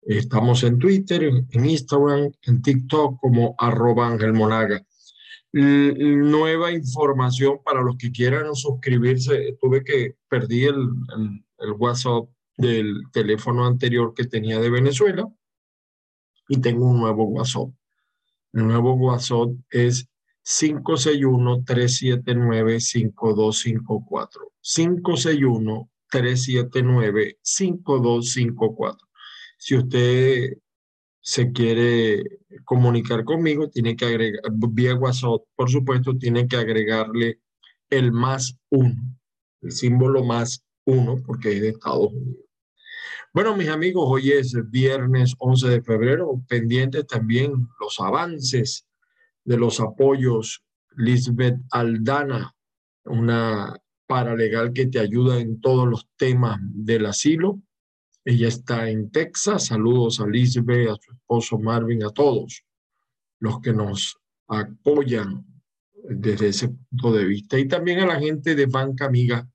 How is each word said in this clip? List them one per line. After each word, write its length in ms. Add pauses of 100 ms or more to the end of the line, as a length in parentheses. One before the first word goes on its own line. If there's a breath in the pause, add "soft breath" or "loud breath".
Estamos 600
en 160
Twitter, 460
en 400
Instagram, 640 (120)
en 200
TikTok 560
como 400
arroba 480
Ángel 260
Monaga. 480 (720 loud breath)
L-, 420 (240)
nueva 520
información 960
para 180
los 140
que 160
quieran 420
suscribirse. 1040
Tuve 220
que, 340 (120)
perdí 360
el, 120 (400)
el, 280 (140)
el 140
WhatsApp 560 (280)
del 460 (100)
teléfono 540
anterior 480
que 100
tenía 360
de 100
Venezuela 560 (1200)
y 120
tengo 260
un 140
nuevo 240
WhatsApp. 460 (840)
El 140
nuevo 280
WhatsApp 560 (200)
es 360 (360)
cinco 540
seis 280
uno, 400
tres 320
siete 380
nueve, 460
cinco 540
dos 260
cinco 460
cuatro. 540
Cinco 560
seis 260
uno, 480 (200)
tres 340
siete 380
nueve, 600
cinco 560
dos 340
cinco 440
cuatro. 320 (500 loud breath)
Si 160
usted 840 (640)
se 280
quiere 720 (420)
comunicar 600
conmigo, 460
tiene 260
que 80
agregar, 380 (100)
vía 420
WhatsApp, 460 (160)
por 140
supuesto, 460
tiene 300
que 100
agregarle 840 (500 soft breath)
el 220
más 440 (120)
uno, 500 (440)
el 100
símbolo 500
más 400 (220)
uno, 320 (100)
porque 300
es 60
de 80
Estados 420
Unidos. 320 (880 loud breath)
Bueno, 220
mis 120
amigos, 380
hoy 240
es 240 (160)
viernes 680
once 300
de 140
febrero, 680
pendientes 580
también 460 (280)
los 180
avances 880 (580)
de 120
los 240
apoyos. 840 (320)
Lisbeth 600 (140)
Aldana, 840 (500)
una 720 (300)
paralegal 640
que 140
te 140
ayuda 400
en 200
todos 280
los 280
temas 460
del 440
asilo. 540 (640)
Ella 240
está 400
en 220
Texas. 560
Saludos 520
a 80
Lisbeth, 600
a 80
su 160
esposo 460
Marvin, 460
a 60
todos 540 (760)
los 220
que 120
nos 460 (300)
apoyan 960 (500)
desde 540
ese 200
punto 440
de 120
vista. 340
Y 100
también 320
a 60
la 120
gente 360
de 120
Banca 380
Amiga. 500